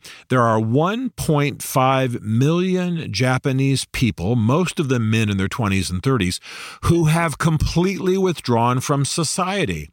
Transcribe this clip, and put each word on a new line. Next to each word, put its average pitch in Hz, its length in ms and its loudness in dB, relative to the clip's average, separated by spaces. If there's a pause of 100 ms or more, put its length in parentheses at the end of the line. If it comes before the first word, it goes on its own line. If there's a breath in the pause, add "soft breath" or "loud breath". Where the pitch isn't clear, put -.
(300 loud breath)
there 127 140 4
are 113 160 4
one 165 500 0
point 143 540 -2
five 131 580 0
million 170 880 0
Japanese 131 760 0
people, 107 500 -2
most 127 440 0
of 143 100 -2
them 117 200 0
men 110 180 2
in 101 100 0
their 95 100 0
twenties 95 420 -2
and 90 140 -4
thirties, 110 360 0 (440 loud breath)
who 170 220 2
have 160 340 0
completely 180 760 0
withdrawn 127 640 0
from 139 260 0
society. 160 880 -4